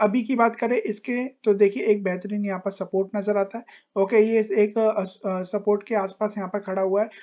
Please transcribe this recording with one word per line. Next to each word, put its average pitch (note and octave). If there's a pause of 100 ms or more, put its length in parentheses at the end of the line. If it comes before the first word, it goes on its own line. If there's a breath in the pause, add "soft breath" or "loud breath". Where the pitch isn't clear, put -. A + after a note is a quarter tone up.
अभी G#3+
की B3+
बात A#3
करें A#3+
इसके, A#3+ (180)
तो G#3
देखिए G3+
एक G#3
बेहतरीन G3
यहाँ F#3+
पर G3
सपोर्ट F#3+
नजर G#3
आता G3
है, - (460 loud breath)
ओके, G3
ये A3+
इस G#3+
एक, G#3
अ, G#3+ (240)
अ, F#3
सपोर्ट G#3
के A3+
आसपास G3+
यहाँ F#3
पर G3+
खड़ा F#3+
हुआ G3
है A3+ (140)